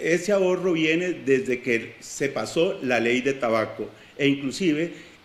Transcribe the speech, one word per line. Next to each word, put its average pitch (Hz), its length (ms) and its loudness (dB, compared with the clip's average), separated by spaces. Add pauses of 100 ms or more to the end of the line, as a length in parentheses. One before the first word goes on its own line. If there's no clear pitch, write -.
ese 175 300 0
ahorro 185 440 2
viene 165 340 2
desde 127 540 0
que 113 360 -2
se - 300 -6
pasó 160 520 -2
la 123 200 2
ley 120 220 2
de 139 100 0
tabaco, 113 560 -2 (280)
e 143 120 2
inclusive 147 680 0 (300)